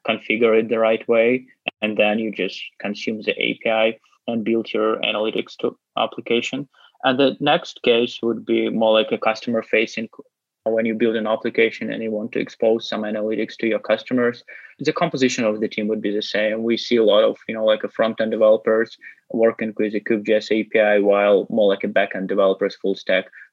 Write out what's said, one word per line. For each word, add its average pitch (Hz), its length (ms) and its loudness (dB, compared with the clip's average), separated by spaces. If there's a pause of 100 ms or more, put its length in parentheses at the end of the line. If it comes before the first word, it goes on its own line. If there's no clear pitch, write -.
configure 113 520 2
it 113 100 0
the 113 100 0
right 113 300 0
way, 120 380 2 (340)
and 107 160 -4
then 107 220 2
you 113 120 -4
just 98 300 -6 (180)
consume 104 440 -6
the 104 180 -4
A 117 220 -2
P 117 80 -2
I 110 280 0 (280)
and 117 180 -4
build 113 260 -2
your 107 260 0
analytics 110 640 -4
to - 180 -6 (180)
application. 117 720 -4 (360)
And 131 140 2
the 135 220 2
next 151 420 -2
case 120 380 2
would 113 240 -2
be 113 240 0
more 110 240 2
like 110 200 2
a 117 40 0
customer 113 460 -2
facing, 113 460 -2 (580)
when 113 200 0
you 113 80 0
build 110 220 2
an 110 100 -4
application 113 640 -2
and 110 100 -8
you 113 80 -6
want 107 220 -6
to - 60 -4
expose 113 500 0
some 107 140 -6
analytics 107 560 -4
to 113 80 -4
your 107 120 0
customers, 120 640 -2 (360)
the 147 160 -2
composition 127 500 0
of 107 160 0
the 110 80 0
team 107 200 -6
would 110 120 -2
be 104 140 -4
the 107 80 -2
same. 107 400 -2
We 117 160 0
see - 180 0
a 113 80 4
lot 104 180 6
of, 110 140 2 (100)
you 113 80 -8
know, 110 120 -2
like, 107 180 2
a 107 40 -8
front-end 113 420 -2
developers 110 640 2 (340)
working 113 460 0
with 107 160 -2
the 107 80 -4
Cube 104 260 -2
J 110 80 4
S 107 160 0
A 107 140 2
P 110 160 0
I, 104 180 4
while 101 500 4
more 107 200 2
like 98 160 0
a 104 40 -4
back-end 98 400 -2
developers, 98 480 0
full 98 180 -4
stack, 95 320 -2 (260)